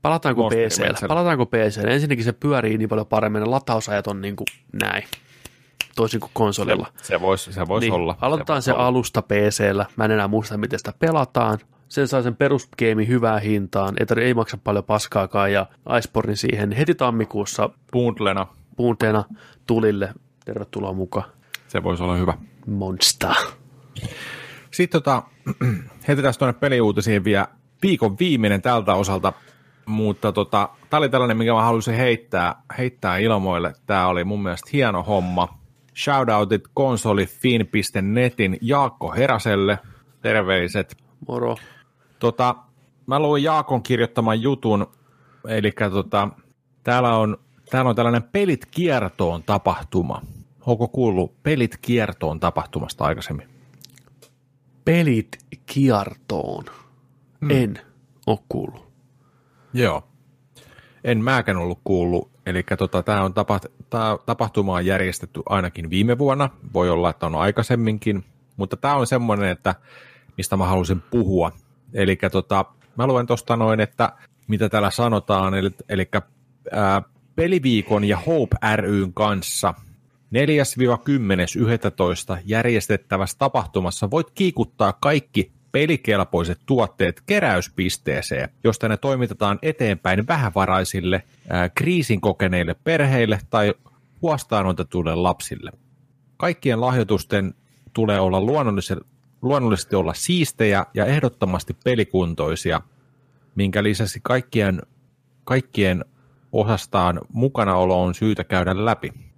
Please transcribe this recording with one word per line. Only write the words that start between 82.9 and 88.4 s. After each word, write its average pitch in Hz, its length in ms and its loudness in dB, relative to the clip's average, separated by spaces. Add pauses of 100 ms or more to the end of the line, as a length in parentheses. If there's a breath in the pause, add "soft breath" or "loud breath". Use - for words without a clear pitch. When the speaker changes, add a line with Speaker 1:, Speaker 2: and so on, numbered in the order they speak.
Speaker 2:
tapahtumassa 98 720 -2
voit 165 200 -2
kiikuttaa 117 680 0
kaikki 143 520 -2 (200)
pelikelpoiset 101 960 0
tuotteet 104 600 0
keräyspisteeseen, 92 1200 -2 (160)